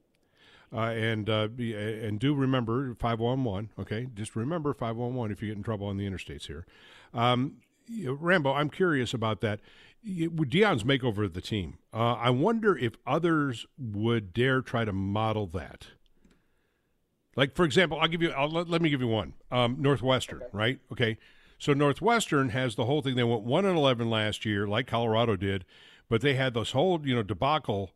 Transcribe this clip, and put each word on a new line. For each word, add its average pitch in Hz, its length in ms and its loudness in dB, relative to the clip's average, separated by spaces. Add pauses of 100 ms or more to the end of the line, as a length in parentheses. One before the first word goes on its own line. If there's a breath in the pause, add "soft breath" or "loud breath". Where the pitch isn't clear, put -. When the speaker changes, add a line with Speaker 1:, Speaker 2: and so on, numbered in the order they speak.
(720 soft breath)
Speaker 1:
uh, 113 60 -4
and, 113 500 -2
uh, 107 180 2
be, 117 280 -6
and 107 440 -4
do 139 140 2
remember 131 640 0
five 117 240 0
one 127 240 2
one, 107 340 -2
okay? 110 380 -6
Just 107 200 -10
remember 147 380 -2
five 113 220 -4
one 120 200 -4
one 117 160 -2
if 98 100 -8
you 104 80 -4
get 107 80 -8
in 104 60 -10
trouble 101 240 -4
on 101 100 -2
the 101 120 -2
interstates 85 380 -10
here. 78 180 -12 (480 loud breath)
Um, 123 440 0 (300)
you 226 180 -8
know, 123 80 -4
Rambo, 151 400 2
I'm 143 160 0
curious 147 440 0
about 110 280 -2
that. 107 180 0 (460 loud breath)
Y-, 180 220 -2
with 160 220 0
Deion's 175 340 4
makeover 117 420 0
of 90 80 -4
the 87 80 -8
team, 92 360 -4 (160)
uh, 117 200 2
I 117 160 0
wonder 208 480 2
if - 160 -2 (120)
others 147 600 0 (120)
would 110 560 -2
dare 131 280 2
try 117 240 -2
to 104 80 -2
model 104 540 0
that. 85 400 -12 (1500 soft breath)
Like, 131 180 0
for 180 120 2
example, 156 340 2
I'll 160 80 2
give 165 140 -4
you, 165 100 2
I'll, 135 180 -2
let, 165 200 -4
let 170 120 0
me 165 80 4
give 143 120 0
you 123 60 2
one. 107 260 0 (180)
Um, 123 280 2
Northwestern, 131 580 2
Speaker 2:
Okay. - 160 -12
Speaker 1:
right? 110 260 0 (120)
Okay. 110 260 0 (420 soft breath)
So - 140 2
Northwestern 143 760 2
has 123 260 -2
the 127 100 0
whole 143 160 2
thing. 139 140 -2
They 123 80 4
went 117 200 2
one 143 220 2
and 185 120 2
eleven 123 320 4
last 107 360 0
year, 107 220 0
like 110 200 0
Colorado 117 480 2
did, 98 300 -2 (440 loud breath)
but 113 120 2
they 139 120 4
had 131 200 0
this 113 180 -2
whole, 170 340 2
you 131 100 0
know, 117 80 2
debacle, 110 720 -2